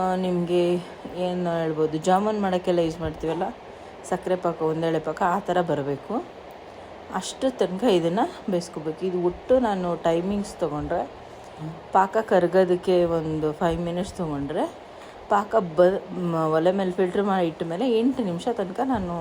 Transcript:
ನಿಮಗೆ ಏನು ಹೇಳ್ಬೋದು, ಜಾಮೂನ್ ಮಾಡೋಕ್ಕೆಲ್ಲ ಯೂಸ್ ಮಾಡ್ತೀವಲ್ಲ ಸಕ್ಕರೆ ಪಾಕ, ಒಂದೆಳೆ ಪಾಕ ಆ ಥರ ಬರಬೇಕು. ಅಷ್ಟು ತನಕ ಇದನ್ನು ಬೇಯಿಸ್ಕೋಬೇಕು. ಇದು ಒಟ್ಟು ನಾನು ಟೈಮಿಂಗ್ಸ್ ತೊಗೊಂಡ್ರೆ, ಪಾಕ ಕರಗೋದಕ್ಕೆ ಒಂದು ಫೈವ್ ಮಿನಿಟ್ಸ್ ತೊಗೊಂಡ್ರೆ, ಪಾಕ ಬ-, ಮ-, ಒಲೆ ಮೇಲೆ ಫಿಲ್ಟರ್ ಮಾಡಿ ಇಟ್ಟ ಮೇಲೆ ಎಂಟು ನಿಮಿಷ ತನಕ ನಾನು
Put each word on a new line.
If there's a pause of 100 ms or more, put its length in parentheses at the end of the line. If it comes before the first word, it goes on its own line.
(240)
ನಿಮಗೆ (640)
ಏನು (100)
ಹೇಳ್ಬೋದು,
ಜಾಮೂನ್
ಮಾಡೋಕ್ಕೆಲ್ಲ
ಯೂಸ್
ಮಾಡ್ತೀವಲ್ಲ (640)
ಸಕ್ಕರೆ
ಪಾಕ, (140)
ಒಂದೆಳೆ
ಪಾಕ (140)
ಆ (120)
ಥರ (140)
ಬರಬೇಕು. (1040)
ಅಷ್ಟು (140)
ತನಕ (160)
ಇದನ್ನು (260)
ಬೇಯಿಸ್ಕೋಬೇಕು. (100)
ಇದು (100)
ಒಟ್ಟು (140)
ನಾನು (200)
ಟೈಮಿಂಗ್ಸ್
ತೊಗೊಂಡ್ರೆ, (880)
ಪಾಕ (140)
ಕರಗೋದಕ್ಕೆ (180)
ಒಂದು (140)
ಫೈವ್
ಮಿನಿಟ್ಸ್
ತೊಗೊಂಡ್ರೆ, (680)
ಪಾಕ (280)
ಬ-, (360)
ಮ-, (120)
ಒಲೆ
ಮೇಲೆ
ಫಿಲ್ಟರ್
ಮಾಡಿ
ಇಟ್ಟ
ಮೇಲೆ (140)
ಎಂಟು
ನಿಮಿಷ (120)
ತನಕ (140)
ನಾನು